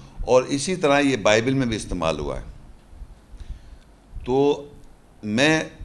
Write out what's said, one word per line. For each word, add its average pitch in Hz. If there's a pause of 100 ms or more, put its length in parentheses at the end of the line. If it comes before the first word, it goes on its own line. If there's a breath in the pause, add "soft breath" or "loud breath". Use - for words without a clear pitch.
(280 loud breath)
और 127
इसी 143
तरह 147
ये 135
बाइबल 110
में 131
भी 110
इस्तेमाल 80
हुआ 69
है। - (1700 loud breath)
तो 135 (520)
मैं 139 (140)